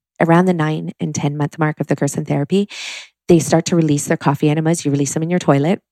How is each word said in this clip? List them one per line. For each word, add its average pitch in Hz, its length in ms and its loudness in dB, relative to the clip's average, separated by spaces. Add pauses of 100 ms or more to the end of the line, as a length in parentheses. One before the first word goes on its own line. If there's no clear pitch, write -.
(200)
around 165 260 4
the 185 80 2
nine 160 460 -2
and 160 160 -6
ten 147 200 -4
month 147 220 -4
mark 151 220 -2
of - 80 -4
the 147 80 -2
Gerson 147 300 -4
therapy, 156 440 -2 (580)
they 170 120 6
start 165 260 2
to 180 100 0
release 156 300 2
their 160 120 0
coffee 147 320 0
enemas. 160 360 0
You 143 60 0
release 139 240 -2
them 160 80 -2
in 165 80 -4
your 180 80 0
toilet. 151 420 2 (100)